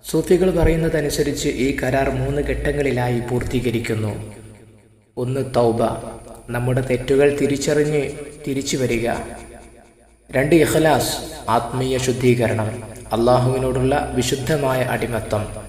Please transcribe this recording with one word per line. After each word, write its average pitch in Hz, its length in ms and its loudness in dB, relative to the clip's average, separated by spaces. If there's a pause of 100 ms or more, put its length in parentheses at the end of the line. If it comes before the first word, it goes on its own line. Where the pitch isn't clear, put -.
(100)
സൂഫികൾ 175 400 4 (100)
പറയുന്നതനുസരിച്ച് 160 880 2
ഈ 135 340 0
കരാർ 135 280 0
മൂന്ന് 135 320 -2
ഘട്ടങ്ങളിലായി 127 800 0
പൂർത്തീകരിക്കുന്നു. 113 1120 -4 (800)
ഒന്ന്, 127 240 -4 (160)
തൗബ, 117 260 4 (680)
നമ്മുടെ 123 300 0
തെറ്റുകൾ 135 600 2
തിരിച്ചറിഞ്ഞ് 147 720 0 (360)
തിരിച്ചു 135 300 -4
വരിക. 120 340 0 (1200)
രണ്ട്, 143 220 2
ഇഖ്ലാസ്, 156 640 4 (320)
ആത്മീയ 127 500 0
ശുദ്ധീകരണം, 117 840 2 (300)
അള്ളാഹുവിനോടുള്ള 127 1000 2
വിശുദ്ധമായ 131 680 0
അടിമത്തം. 113 640 -2 (220)